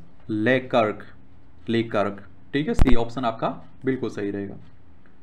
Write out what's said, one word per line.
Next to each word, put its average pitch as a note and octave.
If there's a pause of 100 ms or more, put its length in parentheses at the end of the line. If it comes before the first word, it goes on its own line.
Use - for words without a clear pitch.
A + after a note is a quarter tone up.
(300)
लेकर्क, A2+ (600)
लेकर्क, A2 (260)
ठीक C#3+
है। A#3
सी C3
ऑप्शन A#2+
आपका B2 (200)
बिल्कुल B2+
सही G2+
रहेगा। G2+ (680)